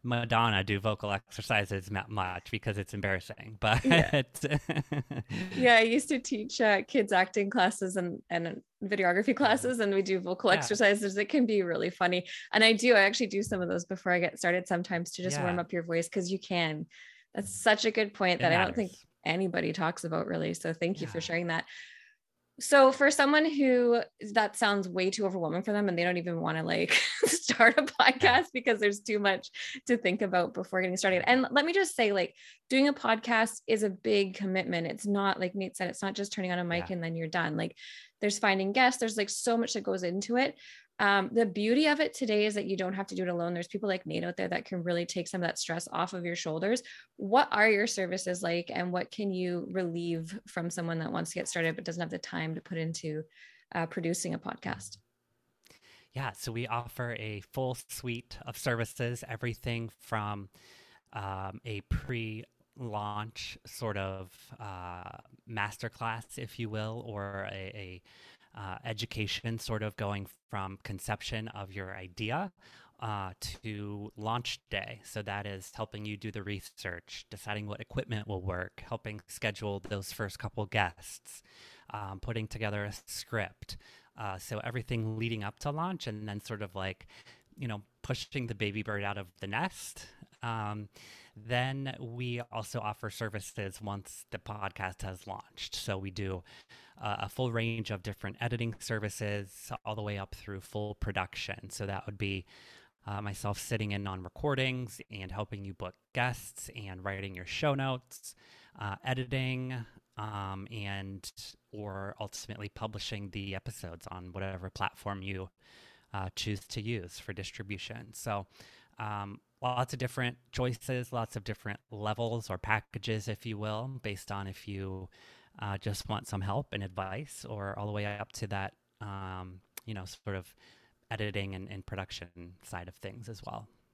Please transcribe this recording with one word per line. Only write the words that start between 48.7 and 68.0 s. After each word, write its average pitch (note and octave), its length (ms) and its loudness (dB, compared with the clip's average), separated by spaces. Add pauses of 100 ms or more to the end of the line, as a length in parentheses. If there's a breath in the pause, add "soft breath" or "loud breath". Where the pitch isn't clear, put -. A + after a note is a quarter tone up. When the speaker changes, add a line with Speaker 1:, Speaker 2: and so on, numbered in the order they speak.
Speaker 2:
and F3+ 220 0
what F3+ 160 0
can G3+ 220 -2
you F3+ 400 0
relieve E3+ 760 -2
from E3+ 220 -4
someone E3 300 -2
that D#3+ 120 -4
wants E3+ 200 -4
to F3+ 80 -6
get - 80 -4
started E3 280 2
but E3+ 100 -8
doesn't E3+ 160 -4
have E3 100 -4
the F3 80 -4
time D#3+ 340 -4
to D#3+ 80 -6
put - 160 -6
into, D#3+ 460 -4 (500 soft breath)
uh, E3 140 0
producing E3+ 480 -2
a - 40 -4
podcast? - 580 -8 (1160 soft breath)
Speaker 1:
Yeah, C3 200 -4
so - 180 -8
we A#2+ 160 -2
offer A#2+ 500 -4
a G#2+ 240 -6 (100)
full C3 220 -2 (140)
suite - 580 -6
of A#2+ 100 -10
services, A#2+ 720 -2
everything A#2 680 -4
from, G#2 520 -4 (640 soft breath)
um, G2 520 -6
a G#2 160 -6 (920)
pre-launch G#2 880 -6
sort G#2+ 320 -6
of, F#2+ 640 -8
uh, F2+ 580 -12 (320)
masterclass, A2 880 -6
if - 220 -12
you A2+ 100 -4
will, A2 380 -4
or G2+ 440 -4
a, G2 40 -8
a, F#2+ 460 -12 (520 soft breath)